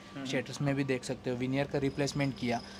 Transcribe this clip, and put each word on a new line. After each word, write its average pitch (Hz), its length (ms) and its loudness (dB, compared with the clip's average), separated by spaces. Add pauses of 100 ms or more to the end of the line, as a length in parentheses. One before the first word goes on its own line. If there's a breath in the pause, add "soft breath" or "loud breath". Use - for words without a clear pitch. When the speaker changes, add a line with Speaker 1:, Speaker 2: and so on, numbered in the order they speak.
(140)
Speaker 1:
हम्म। 135 120 -6
Speaker 2:
शटर्स 127 360 -2
में 139 120 4
भी 139 100 2
देख 131 200 2
सकते 127 260 -4
हो, 123 60 0
veneer 131 340 2
का 147 80 0
रिप्लेसमेंट 139 600 2
किया 127 220 2 (200)